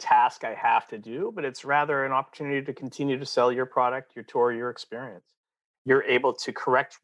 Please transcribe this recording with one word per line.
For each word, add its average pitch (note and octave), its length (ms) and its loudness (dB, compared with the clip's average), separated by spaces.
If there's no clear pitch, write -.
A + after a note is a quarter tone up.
task B2 420 2
I A2+ 120 -6
have A2+ 340 0
to A2+ 100 -12
do, B2 340 -8
but F#3 120 -8
it's C3 200 -6
rather C#3+ 400 0
an C3+ 60 -2
opportunity C#3 560 -4
to C#3+ 60 -8
continue C3+ 480 -4
to C#3 60 -10
sell B2 260 2
your B2+ 140 -2
product, B2+ 500 -2
your A#2 80 -14
tour, A#2+ 280 2
your A#2+ 180 -4
experience. A#2 540 -14
You're C3+ 200 6
able B2+ 300 2
to - 180 -8
correct C3 520 0